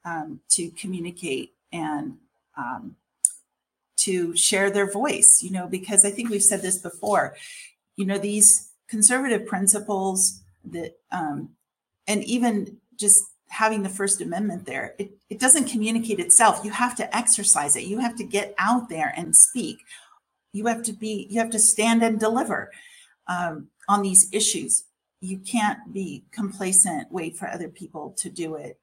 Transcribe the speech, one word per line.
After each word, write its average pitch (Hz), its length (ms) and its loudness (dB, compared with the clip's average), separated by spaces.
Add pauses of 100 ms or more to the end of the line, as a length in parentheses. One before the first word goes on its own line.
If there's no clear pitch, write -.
um, 156 360 -8 (100)
to 170 220 0
communicate 175 800 -8 (180)
and, 151 460 -6 (380)
um, 123 400 -10 (1000)
to 175 380 -2
share 196 340 2
their 196 200 0
voice, - 520 4
you 180 80 -8
know, 180 160 -4
because 185 380 0
I 202 60 0
think 233 180 -6
we've 202 140 0
said 196 180 2
this 180 180 -2
before, 175 580 -2 (600)
you 196 80 -2
know, 196 140 -2
these 208 520 2 (180)
conservative 233 580 2
principles 190 920 0 (240)
that, 165 340 -12 (140)
um, 156 380 -6 (560)
and 208 180 -2
even 233 540 -2 (180)
just - 280 4 (240)
having 220 340 0
the 190 60 -2
First 196 320 -2
Amendment 185 460 -4
there, 135 320 -8
it, 196 140 -8 (180)
it 220 80 -8
doesn't 262 300 4
communicate 220 500 -2
itself. 196 460 6
You 208 60 -4
have 240 260 -2
to - 200 -4
exercise 196 600 2
it. - 80 -6
You 202 140 -4
have 233 180 -2
to 214 80 -8
get 196 340 -4
out 233 300 0
there 160 280 -4
and 165 200 0
speak. - 420 4 (760)
You 214 140 -4
have 233 180 0
to 220 80 -4
be, 208 380 -6
you 214 80 0
have 226 120 0
to 220 80 -4
stand 226 440 4
and 226 160 2
deliver, 220 540 0 (560)
um, 170 400 -4 (200)
on 202 140 4
these 185 300 4
issues. - 520 0 (360)
You 190 180 -8
can't 208 540 -2
be 185 400 -8
complacent, 190 800 0
wait 175 240 -8
for - 120 -10
other - 200 -8
people 151 500 -14
to 175 120 -4
do 160 260 -8
it 123 260 -14